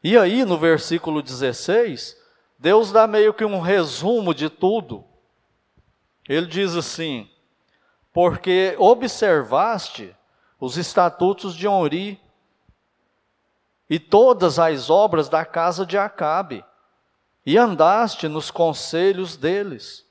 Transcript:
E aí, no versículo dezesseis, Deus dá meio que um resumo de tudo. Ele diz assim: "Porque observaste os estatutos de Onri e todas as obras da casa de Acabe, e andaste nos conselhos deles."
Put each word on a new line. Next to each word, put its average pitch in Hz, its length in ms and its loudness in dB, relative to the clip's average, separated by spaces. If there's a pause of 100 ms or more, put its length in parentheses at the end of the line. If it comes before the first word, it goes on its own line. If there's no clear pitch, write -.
E 196 120 0
aí, 226 280 2
no 180 120 -2
versículo 160 640 -2
dezesseis, 135 920 -4 (400)
Deus 196 360 2
dá 220 160 6
meio 214 260 2
que 220 100 -4
um 202 160 -2
resumo 180 720 0
de 147 160 -4
tudo. 170 560 -4 (1200)
Ele 160 180 -2
diz 170 300 -4
assim: 151 520 -8 (840)
"Porque 180 680 0
observaste 180 1400 0 (460)
os 131 160 -8
estatutos 180 800 0
de 180 100 -6
Onri 196 540 -2 (1700)
e 156 100 -2
todas 196 600 4
as 156 320 0
obras 165 380 4
da 160 160 0
casa 170 400 -4
de 175 120 -6
Acabe, 170 680 -4 (800)
e 156 140 2
andaste 190 680 2
nos 151 220 -8
conselhos 170 840 -2
deles." 165 760 -6